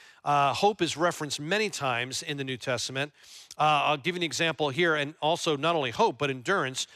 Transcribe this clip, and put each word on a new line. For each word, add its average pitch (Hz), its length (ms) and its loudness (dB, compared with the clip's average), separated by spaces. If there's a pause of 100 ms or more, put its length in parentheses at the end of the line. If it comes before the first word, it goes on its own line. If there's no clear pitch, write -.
(260)
uh, 143 280 4
hope 202 280 2
is 151 160 0
referenced 156 420 -2
many 196 300 0
times 127 520 -2
in 156 160 -6
the 139 60 -6
New 131 140 -6
Testament. 135 560 -4 (440)
Uh, 151 280 4
I'll 151 120 2
give 170 180 -4
you 180 40 -6
an 175 40 -2
example 156 460 0
here, 160 260 2
and 143 260 -2
also 156 340 2
not 160 200 2
only 131 160 0
hope, 180 260 2
but 143 120 -2
endurance. 131 680 -2